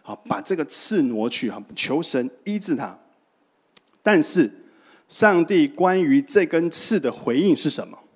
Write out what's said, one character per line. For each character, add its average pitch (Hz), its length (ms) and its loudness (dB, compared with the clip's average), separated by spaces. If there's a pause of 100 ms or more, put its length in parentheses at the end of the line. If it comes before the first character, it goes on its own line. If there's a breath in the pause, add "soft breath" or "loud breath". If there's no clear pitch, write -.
啊， 107 120 -14 (120)
把 - 140 -4
这 190 160 -4
个 156 80 -4
刺 - 380 -2
挪 117 260 -2
去， 117 220 -4
啊， 98 120 -12 (140)
求 147 260 -2
神 127 260 -2 (160)
医 208 140 -6
治 180 160 -4
他。 101 220 -8 (1040)
但 196 200 4
是 151 280 2 (560 soft breath)
上 185 380 2
帝 160 220 4
关 185 340 0
于 139 220 4
这 180 240 2
根 165 240 0
刺 - 280 -2
的 127 120 0
回 120 280 -2
应 180 160 4
是 - 140 -2
什 - 180 -6
么 - 120 -20 (180)